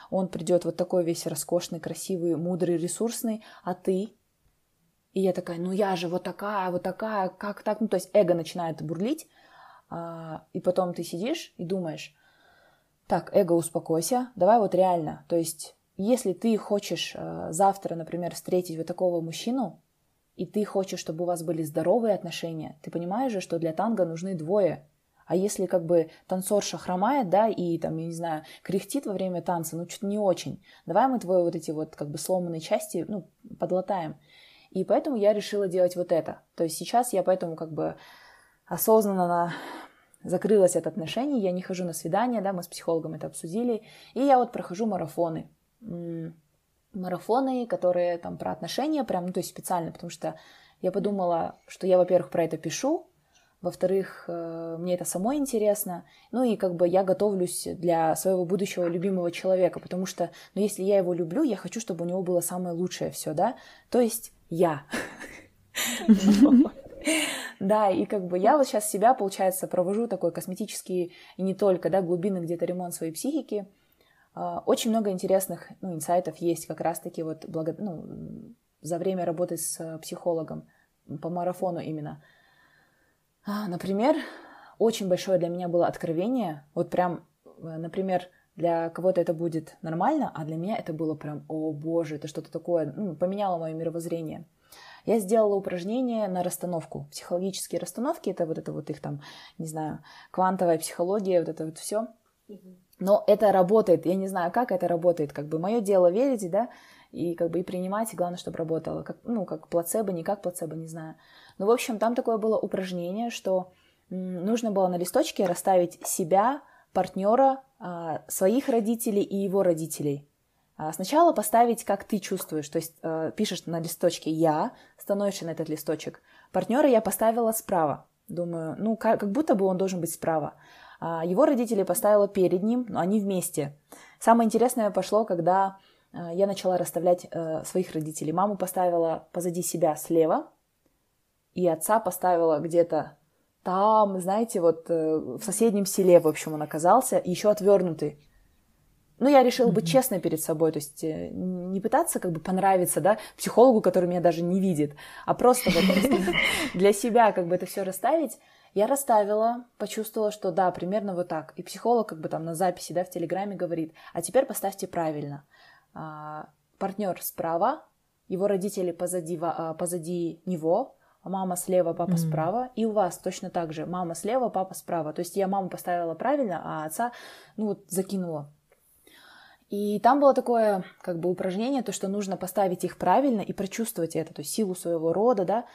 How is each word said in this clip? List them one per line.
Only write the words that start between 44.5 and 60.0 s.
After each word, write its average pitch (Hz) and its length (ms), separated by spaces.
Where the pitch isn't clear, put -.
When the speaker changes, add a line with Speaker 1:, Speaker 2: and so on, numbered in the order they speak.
Speaker 1:
прохожу 185 340
марафоны. 165 640
М, 170 520
марафоны, 226 720
которые 175 520
там 175 200
про 180 140
отношения, 247 520
прям, 180 220
ну, 180 80
то 185 60
есть 165 100
специально, 165 420
потому 170 180
что - 260
я 180 100
подумала, 190 640
что - 200
я, 180 100
во-первых, 175 320
про 170 140
это 160 140
пишу, 262 500
во-вторых, 185 640
э, 165 500
мне 180 160
это 175 120
самой 226 320
интересно, 202 680
ну 247 120
и 220 120
как 185 200
бы 175 120
я 185 160
готовлюсь 185 640
для 165 380
своего 185 300
будущего 180 420
любимого 175 440
человека, 185 480
потому 185 260